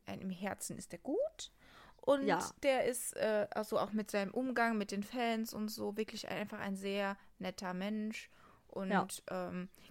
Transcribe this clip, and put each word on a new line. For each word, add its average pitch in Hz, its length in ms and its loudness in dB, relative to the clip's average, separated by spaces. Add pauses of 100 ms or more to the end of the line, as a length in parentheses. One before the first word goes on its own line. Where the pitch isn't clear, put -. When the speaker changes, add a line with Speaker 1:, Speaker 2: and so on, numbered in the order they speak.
Speaker 1:
ein, - 140 -8
im 190 100 -4
Herzen 190 480 -4
ist - 140 -12
der 170 80 -10
gut 466 500 -2 (500)
und - 260 6
Speaker 2:
Ja. 180 240 4 (120)
Speaker 1:
der 262 240 6
ist, - 300 0
äh, 214 340 4
also 214 280 0
auch 202 140 2
mit 214 180 -2
seinem 196 220 2
Umgang 233 460 2
mit 202 140 -2
den 202 100 0
Fans 226 520 0
und 214 140 -2
so 208 280 -4
wirklich 214 320 -4
ein, 180 100 -2
einfach 208 220 -6
ein 196 160 -2
sehr 196 400 0 (220)
netter 185 360 -4
Mensch 214 560 -4 (380)
und, 190 220 -4
Speaker 2:
Ja. 190 160 4 (240)
Speaker 1:
ähm, 180 380 -4 (220)